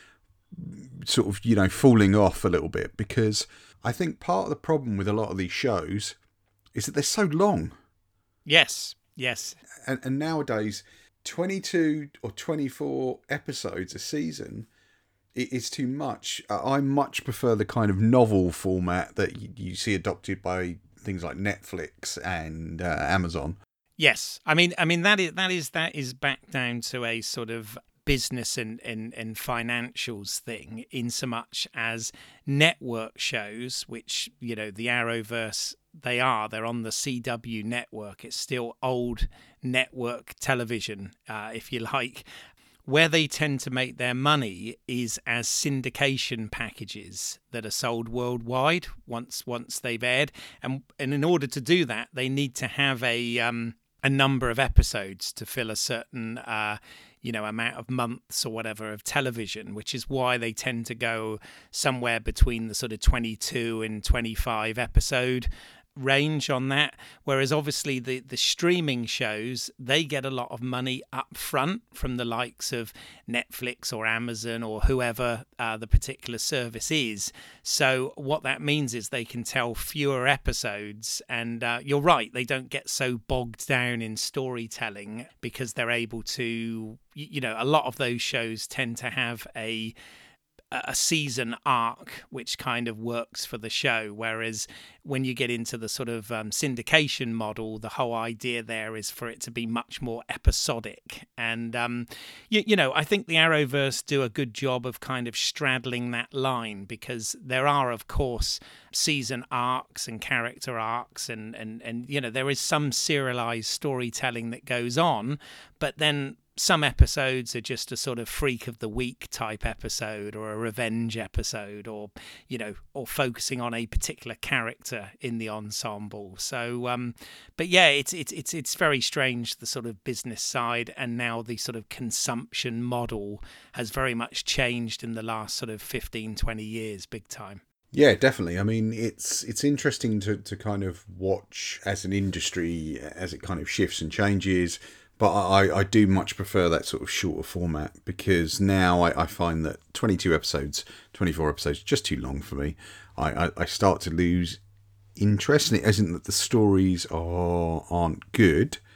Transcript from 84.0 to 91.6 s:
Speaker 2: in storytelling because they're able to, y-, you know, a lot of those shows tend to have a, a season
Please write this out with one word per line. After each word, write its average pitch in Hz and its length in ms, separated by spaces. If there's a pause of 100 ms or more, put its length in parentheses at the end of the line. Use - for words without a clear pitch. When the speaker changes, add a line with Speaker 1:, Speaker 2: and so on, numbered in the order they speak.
Speaker 2:
in 110 140
storytelling 113 1120 (140)
because 120 320
they're 117 180
able 117 320
to, 113 760 (200)
y-, 147 140
you 147 100
know, 110 180
a 120 60
lot 147 200
of 123 120
those 120 240
shows 113 440
tend 120 340
to 123 100
have 120 360 (120)
a, 110 360 (800)
a 135 240
season 131 580 (120)